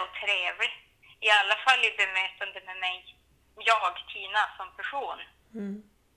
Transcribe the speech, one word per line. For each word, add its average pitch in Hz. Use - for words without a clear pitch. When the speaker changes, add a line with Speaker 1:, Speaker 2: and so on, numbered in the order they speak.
Speaker 1:
och 185
trevlig. 196
I 220
alla 208
fall 247
i 220
bemötande 190
med 185
mig, 180
jag, 214
Tina, 202
som 190
person. 196
Speaker 2:
Mm. 202